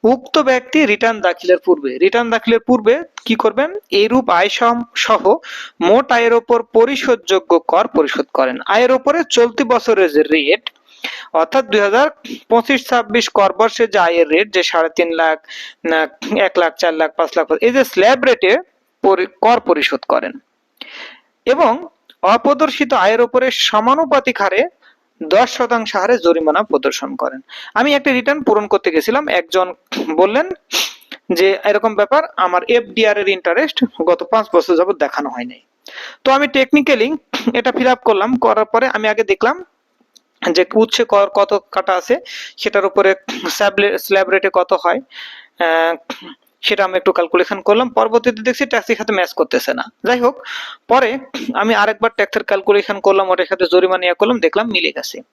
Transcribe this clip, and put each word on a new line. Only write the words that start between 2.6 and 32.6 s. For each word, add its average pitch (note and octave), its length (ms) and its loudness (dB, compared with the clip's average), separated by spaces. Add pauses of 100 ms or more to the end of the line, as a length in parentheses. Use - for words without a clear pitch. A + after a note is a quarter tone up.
পূর্বে B3 420 0 (220)
কি A3+ 100 -2
করবেন? A3+ 360 -2 (200)
এইরূপ A3 400 0
আয় F3+ 180 2
সম-, A#3 360 0 (100)
সহ G#3 420 2 (440)
মোট A3+ 320 2
আয়ের A#3 200 2
ওপর A#3 300 0
পরিশোধযোগ্য A#3 960 0
কর F#3+ 280 0
পরিশোধ D3 460 -2
করেন। B2+ 240 -2 (100)
আয়ের A#3+ 260 2
ওপরে C#4+ 380 0
চলতি A#3+ 340 0
বছরের G#3+ 480 0
যে D3 100 4
রেট, D3+ 480 0 (600)
অর্থাৎ E3 320 0
দুই G#3+ 160 0
হাজার A#3 300 2 (380)
পঁচিশ B3 400 0
ছাব্বিশ A3+ 400 0
কর G3 240 2
বর্ষে A3+ 340 0
যে G#3 120 0
আয়ের E3+ 300 4
রেট, G3 260 0
যে F#3 80 2
সাড়ে E3 340 0
তিন E3+ 160 0
লাখ, D#3+ 260 0 (460)
না, D#3+ 240 0 (360)
এক F3+ 140 0
লাখ, E3 180 0
চার E3 180 0
লাখ, D#3+ 220 -2
পাঁচ E3 200 -2
লাখ, D#3+ 160 0
এই A3+ 180 0
যে C4 140 2
স্ল্যাব B3 400 2
রেটে A3+ 320 2 (460)
পরি-, F#3+ 380 0
কর A#3 200 4
পরিশোধ D3 480 -2
করেন - 240 -2 (1120)
এবং C#4 420 2 (360)
অপ্রদর্শিত C4 680 2
আয়ের A3 280 2
ওপরে B3+ 300 2
সমানুপাতিক C4 920 0
হারে G3 200 0 (600)
দশ F#3+ 280 2
শতাংশ A#3 460 -2
হারে G#3 220 2
জরিমানা E3 440 2
প্রদর্শন C#3 540 -4
করেন। C3 240 -6 (340)
আমি C#4 200 2
একটা C#4+ 180 0
রিটার্ন C4+ 300 -2
পূরণ G#3 240 2
করতে F#3+ 240 0
গেছিলাম, A3 380 0
একজন F3+ 460 -2 (360)
বললেন G#3 380 2 (840)
যে, F#3+ 320 2
"এরকম G#3 300 0
ব্যাপার, G#3 280 2 (140)
আমার F3+ 320 0